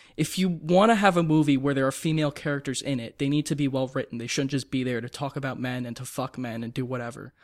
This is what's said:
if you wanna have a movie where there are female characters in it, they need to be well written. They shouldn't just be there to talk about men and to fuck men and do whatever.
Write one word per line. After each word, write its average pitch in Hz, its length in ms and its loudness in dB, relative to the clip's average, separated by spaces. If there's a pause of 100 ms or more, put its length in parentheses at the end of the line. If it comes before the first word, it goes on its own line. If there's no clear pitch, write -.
(180)
if - 200 0
you 185 120 4
wanna 180 460 6
have 196 220 4
a 170 60 4
movie 156 340 6
where 139 160 2
there 135 140 2
are 135 40 2
female 156 400 0
characters 139 500 -4
in 135 180 -2
it, - 180 -12
they 139 120 0
need 147 180 2
to 160 80 -2
be 143 120 0
well 131 200 -2
written. - 320 -6
They 117 80 -6
shouldn't 139 240 -2
just 135 180 -2
be 131 140 -2
there 123 180 -2
to 120 80 -8
talk - 260 -8
about 131 240 -6
men 123 260 -4
and 117 120 -10
to 127 80 -12
fuck - 320 -8
men 117 260 -6
and 113 100 -8
do 127 120 -4
whatever. 120 480 -8 (100)